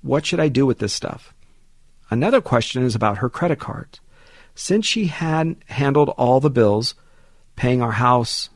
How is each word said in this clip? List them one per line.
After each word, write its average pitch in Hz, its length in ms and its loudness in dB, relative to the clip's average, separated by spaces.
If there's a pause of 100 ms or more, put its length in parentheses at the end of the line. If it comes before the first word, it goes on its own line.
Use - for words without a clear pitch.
what 139 240 -2
should 175 140 -4
I 156 100 2
do 135 160 2
with 123 140 0
this 104 140 -4
stuff? - 400 -12 (760)
Another 190 320 2
question 127 420 -2
is 123 100 0
about 104 260 -2
her 127 100 -2
credit 156 300 -2
cards. - 400 -14 (540)
Since 208 320 -2
she 214 220 -2
had 160 480 -2 (100)
handled 143 440 2
all 127 300 2
the 147 100 2
bills, 113 440 2 (640)
paying 127 260 0
our 117 120 -2
house 123 640 0